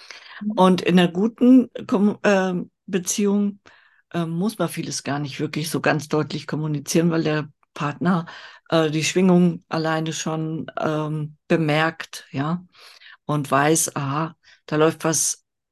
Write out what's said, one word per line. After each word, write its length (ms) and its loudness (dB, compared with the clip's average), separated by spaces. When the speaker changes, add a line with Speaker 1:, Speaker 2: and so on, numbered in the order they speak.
Speaker 1:
Mhm. 160 -4
Speaker 2:
Und 260 4
in 160 4
einer 120 4
guten 600 4
Kom-, 360 2
äh, 420 2
Beziehung, 760 -2
äh, 140 -2
muss 320 -2
man 100 0
vieles 340 -8
gar 160 -4
nicht 220 -8
wirklich 300 -6
so 100 -4
ganz 280 0
deutlich 380 -4
kommunizieren, 640 -2
weil 140 0
der 260 -2
Partner, 520 -2
äh, 200 2
die 140 -2
Schwingung 640 4
alleine 440 -2
schon, 640 -6
ähm, 580 -4
bemerkt, 840 -2
ja, 340 -4
und 260 -2
weiß, 460 2
aha, 400 -4
da 100 -2
läuft 280 2
was 400 -2